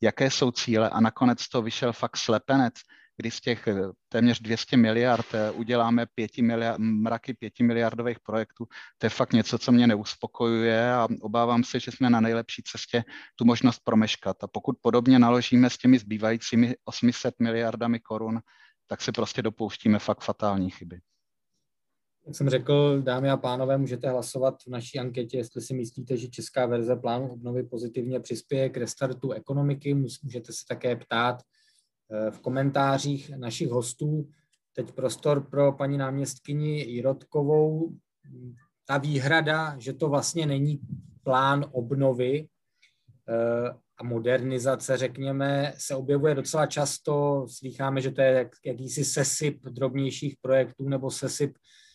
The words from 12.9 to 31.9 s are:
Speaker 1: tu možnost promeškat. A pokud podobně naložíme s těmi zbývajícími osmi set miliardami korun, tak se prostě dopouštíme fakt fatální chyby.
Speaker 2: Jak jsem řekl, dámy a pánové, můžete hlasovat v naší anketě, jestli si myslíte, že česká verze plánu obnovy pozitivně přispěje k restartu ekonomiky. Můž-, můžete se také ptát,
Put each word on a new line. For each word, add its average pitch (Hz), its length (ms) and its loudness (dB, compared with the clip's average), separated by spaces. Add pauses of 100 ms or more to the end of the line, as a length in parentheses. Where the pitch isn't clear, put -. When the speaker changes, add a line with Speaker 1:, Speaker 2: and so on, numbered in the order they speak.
Speaker 1:
tu - 80 -2
možnost 120 400 6
promeškat. 110 600 0
A - 20 -8
pokud 123 360 -4
podobně 123 360 6
naložíme 123 520 6
s - 80 -8
těmi 127 200 8
zbývajícími 113 760 0 (100)
osmi - 280 2
set - 280 -4
miliardami 117 600 0
korun, 110 400 -6 (460)
tak - 160 -8
se 127 100 -2
prostě 113 300 -2
dopouštíme 107 560 0
fakt - 220 -2
fatální 98 500 -2
chyby. 87 300 -16 (1300)
Speaker 2:
Jak 143 100 -14
jsem 139 140 0
řekl, 139 520 2
dámy 131 280 0
a 135 60 2
pánové, 131 420 -2
můžete 127 320 -2
hlasovat 127 440 -2 (120)
v 127 40 -14
naší 123 280 -8
anketě, 123 380 -6
jestli 120 240 -6
si - 140 -8
myslíte, 123 420 -6
že 120 120 -8
česká - 380 -4
verze 120 300 -2
plánu 123 360 -4
obnovy 120 300 -6
pozitivně 120 580 -6
přispěje 131 480 -4
k 123 80 -8
restartu 127 560 -4
ekonomiky. 143 600 -2
Můž-, 135 280 -2
můžete 117 300 -10
se - 160 -12
také 123 280 -2
ptát, 120 460 -2 (720)